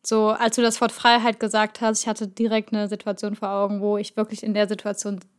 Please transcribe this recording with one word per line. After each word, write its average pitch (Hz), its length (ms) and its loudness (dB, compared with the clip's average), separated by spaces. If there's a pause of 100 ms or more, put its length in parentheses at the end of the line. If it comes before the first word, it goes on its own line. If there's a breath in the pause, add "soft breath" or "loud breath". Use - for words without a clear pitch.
So, 214 260 2
als 220 260 0
du 247 60 2
das 226 180 2
Wort 226 140 2
Freiheit 233 480 4
gesagt 214 400 0
hast, 220 220 0
ich - 40 -12
hatte 214 220 -4
direkt 220 420 -2
eine 208 160 0
Situation 208 480 -6
vor 202 140 -6
Augen, 202 320 -2
wo 208 160 2
ich 208 180 -8
wirklich 214 260 -4
in 214 120 -2
der 208 160 2
Situation 202 500 -6 (200)